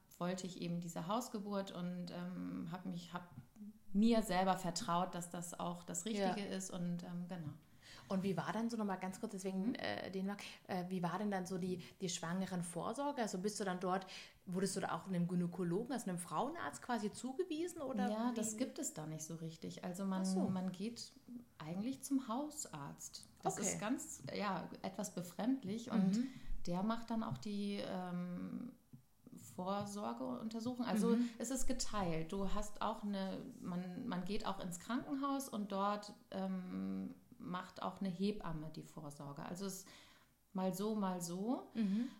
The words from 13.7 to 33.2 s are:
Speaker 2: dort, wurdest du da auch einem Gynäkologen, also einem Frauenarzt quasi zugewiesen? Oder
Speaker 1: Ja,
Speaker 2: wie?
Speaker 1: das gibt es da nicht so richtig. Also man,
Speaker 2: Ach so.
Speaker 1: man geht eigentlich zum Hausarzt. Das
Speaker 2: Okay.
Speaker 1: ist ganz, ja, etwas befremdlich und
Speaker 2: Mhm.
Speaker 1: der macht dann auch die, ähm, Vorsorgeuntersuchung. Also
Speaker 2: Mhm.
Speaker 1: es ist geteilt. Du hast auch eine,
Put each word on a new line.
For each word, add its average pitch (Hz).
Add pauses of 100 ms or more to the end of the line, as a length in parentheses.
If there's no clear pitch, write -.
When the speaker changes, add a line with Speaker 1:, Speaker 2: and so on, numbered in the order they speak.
Speaker 2:
dort, 185 (400)
wurdest 190
du 202
da -
auch 170
einem 175
Gynäkologen, 175
also 226
einem 175
Frauenarzt 247
quasi 214
zugewiesen? 330
Oder 214
Speaker 1:
Ja, 226
Speaker 2:
wie? 240
Speaker 1:
das 220
gibt -
es -
da 156
nicht 156
so 165
richtig. 165
Also 185
man, 190
Speaker 2:
Ach 190
so. 190
Speaker 1:
man 185
geht 214 (460)
eigentlich 196
zum 269
Hausarzt. 214 (160)
Das -
Speaker 2:
Okay. 208
Speaker 1:
ist 170
ganz, 233 (100)
ja, 190 (140)
etwas 190
befremdlich 220
und 190
Speaker 2:
Mhm. 254 (380)
Speaker 1:
der 175
macht 226
dann 220
auch -
die, 202
ähm, 180 (840)
Vorsorgeuntersuchung. 226
Also 226
Speaker 2:
Mhm. 240
Speaker 1:
es 240
ist 262
geteilt. 185
Du 196
hast 208
auch 226
eine, 190 (240)